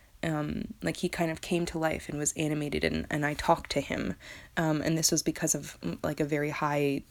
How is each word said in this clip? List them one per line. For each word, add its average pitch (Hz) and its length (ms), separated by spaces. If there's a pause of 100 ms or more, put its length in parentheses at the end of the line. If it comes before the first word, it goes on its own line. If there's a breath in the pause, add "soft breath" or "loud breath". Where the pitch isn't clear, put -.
(240 soft breath)
Um, 151 580
like, 165 160
he 180 100
kind 170 220
of 160 100
came 170 260
to 170 120
life 160 300
and 147 100
was 151 140
animated, 151 500
and, 160 280
and 147 140
I 147 100
talked - 380
to - 80
him. - 340 (420 loud breath)
Um, 156 260
and 160 160
this 160 140
was 156 100
because 156 320
of, 147 260
mm, - 220
like, 151 160
a 156 60
very 147 260
high 143 600